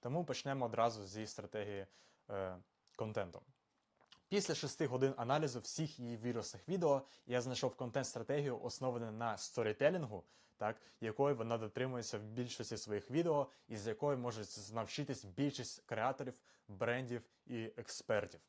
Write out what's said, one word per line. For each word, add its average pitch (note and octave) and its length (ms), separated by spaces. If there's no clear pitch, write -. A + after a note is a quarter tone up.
Тому D3+ 240
почнемо C3+ 420
одразу A2+ 400
зі G#2 200
стратегії, G2+ 600
е, F#2+ 260
контенту. G#2+ 460
Після F#3+ 260
шести C#3+ 320
годин C3 300
аналізу B2 440
всіх - 380
її A#2+ 180
вірусних A2+ 520
відео D3+ 340
я B2 140
знайшов B2 360
контент-стратегію, B2+ 880
основану A#2+ 500
на A2 260
сторітелінгу, A#2+ 840
так, G#2+ 180
якої C#3 340
вона A#2 240
дотримується A#2+ 600
в G#2 40
більшості A2+ 540
своїх G#2 340
відео, D3 360
і A2+ 80
з G#2 100
якої C3+ 320
можуть A2 560
навчитись A#2+ 500
більшість B2+ 640
креаторів, B2+ 480
брендів A#2 540
і A2+ 300
експертів. G2+ 720